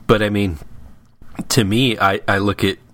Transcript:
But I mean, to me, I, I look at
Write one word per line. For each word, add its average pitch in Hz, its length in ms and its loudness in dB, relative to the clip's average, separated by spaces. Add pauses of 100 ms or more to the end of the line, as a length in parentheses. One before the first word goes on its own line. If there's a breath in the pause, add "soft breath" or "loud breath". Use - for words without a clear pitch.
But 107 160 4
I 104 80 0
mean, 101 280 0 (920)
to 117 140 2
me, 113 340 0
I, 98 280 2
I 101 120 2
look 101 260 0
at 95 140 0 (160)